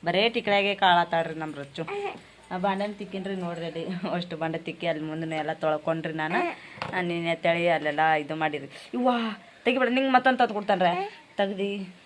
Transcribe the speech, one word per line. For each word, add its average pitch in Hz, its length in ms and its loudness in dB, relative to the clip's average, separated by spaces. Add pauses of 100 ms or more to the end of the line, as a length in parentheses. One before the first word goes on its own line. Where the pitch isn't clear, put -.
ಬರೇ 185 240 4
ಟಿಕ್ಳೆಗೆ 202 460 2
ಕಾಳತ್ತಾಳ್ರಿ 170 600 4
ನಮ್ಮ 156 200 -8
ರಚ್ಚು. 143 280 -10 (680)
ಆ, 185 60 -6
ಬಾಂಡೆನ 196 400 0
ತಿಕ್ಕಿನ್ರಿ 196 380 -6
ನೋಡ್ರಿ 170 300 -6
ಅಲ್ಲಿ. 165 200 -6 (260)
ಅಷ್ಟು 170 260 -4
ಬಾಂಡೆ 160 200 -2
ತಿಕ್ಕಿ 165 300 -6
ಅಲ್ಲಿ 156 160 -2
ಮುಂದೆ 160 320 -6
ಎಲ್ಲ 156 180 -2
ತೊಳ್ಕೊಂಡ್ರಿ 160 600 -2
ನಾನು. 156 220 -2 (640)
ಆ, 185 40 0
ನೀನ್ 170 260 -2
ಎತ್ತೇಳಿ 170 420 2
ಅಲ್ಲೆಲ್ಲ 156 440 2
ಇದು 151 220 0
ಮಾಡಿರಿ. 151 580 -4
ಇವ್ವಾ, 240 500 0 (220)
ತೆಗಿಬೇಡ, 254 240 2
ನಿಂಗೆ 262 200 2
ಮತ್ತೊಂದು 254 280 4
ತಂದು 240 160 2
ಕೊಡ್ತಾನ್ರೆ. 190 680 0 (160)
ತೆಗ್ದಿ. 196 580 -2 (100)